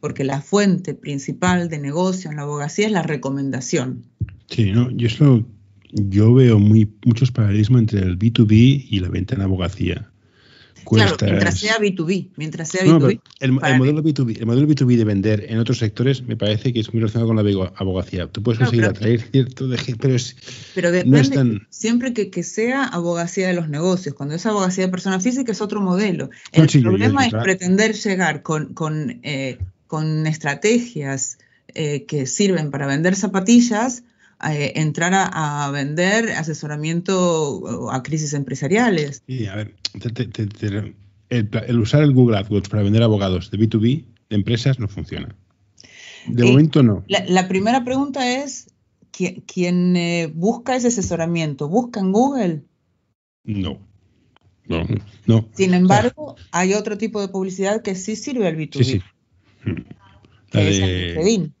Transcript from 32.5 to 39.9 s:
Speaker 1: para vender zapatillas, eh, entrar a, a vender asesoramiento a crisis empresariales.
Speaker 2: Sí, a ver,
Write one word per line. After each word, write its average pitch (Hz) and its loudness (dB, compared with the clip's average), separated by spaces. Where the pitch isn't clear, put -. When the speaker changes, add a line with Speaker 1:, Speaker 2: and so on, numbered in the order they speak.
Speaker 1:
para 139 -4
vender 160 0
zapatillas, 214 2
eh, 147 -4
entrar 156 0
a, 151 -2
a 139 -4
vender 175 0
asesoramiento 156 -4
a 131 -4
crisis 147 -6
empresariales. 147 -2
Speaker 2:
Sí, 127 -6
a 98 -10
ver, 104 -10